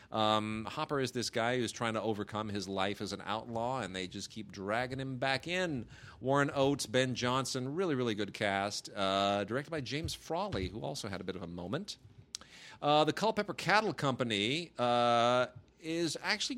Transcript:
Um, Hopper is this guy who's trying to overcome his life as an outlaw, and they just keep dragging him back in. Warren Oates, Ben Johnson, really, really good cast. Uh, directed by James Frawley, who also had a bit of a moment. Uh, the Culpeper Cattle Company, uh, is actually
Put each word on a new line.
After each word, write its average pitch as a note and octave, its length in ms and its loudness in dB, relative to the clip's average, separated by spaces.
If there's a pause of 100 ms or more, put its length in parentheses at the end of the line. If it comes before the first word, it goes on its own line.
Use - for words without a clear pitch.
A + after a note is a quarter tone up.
(120)
Um, G#2+ 580 2
Hopper D3+ 300 -2
is B2+ 140 0
this A#2 160 -2
guy A#2+ 280 0
who's A#2 140 0
trying A2+ 220 -2
to G#2+ 80 0
overcome G#2+ 480 -2
his G2 180 -4
life G2 320 0
as G2+ 140 -4
an F#2+ 120 -6
outlaw, A#2 540 -2
and F#2 160 -4
they F#2 120 -2
just G2 220 -10
keep G#2+ 220 -12
dragging A2+ 480 -4
him C3+ 160 -6
back C3 320 0
in. E3+ 380 -2 (340)
Warren C#3 340 4
Oates, C#3 320 4
Ben B2+ 300 2
Johnson, B2+ 600 0
really, F3 200 0
really A#2+ 180 2
good G2+ 200 -2
cast. G2+ 600 0
Uh, G2+ 520 2
directed C3 260 -4
by D#3+ 80 -4
James C#3+ 340 -4
Frawley, E3 540 -2
who G#2 140 -10
also C#3+ 260 -6
had F#2+ 140 -6
a - 20 -10
bit F#2 140 -6
of F#2 60 -10
a E2+ 40 -8
moment. F2 480 -6 (840)
Uh, D3+ 240 6
the D#3 80 4
Culpeper G3+ 400 0
Cattle F#3+ 400 2
Company, B2+ 840 0
uh, A#2+ 680 6 (420)
is E3 360 0
actually G#3 340 0